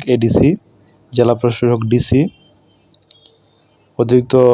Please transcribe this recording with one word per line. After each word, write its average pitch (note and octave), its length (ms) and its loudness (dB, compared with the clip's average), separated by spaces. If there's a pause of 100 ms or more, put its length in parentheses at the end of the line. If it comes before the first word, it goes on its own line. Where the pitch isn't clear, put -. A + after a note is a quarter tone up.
এডিসি, B2 500 0 (580)
জেলা A#2+ 220 0
প্রশাসক A#2 500 -2
ডিসি, A#2+ 360 0 (1800)
অতিরিক্ত B2 360 0 (180)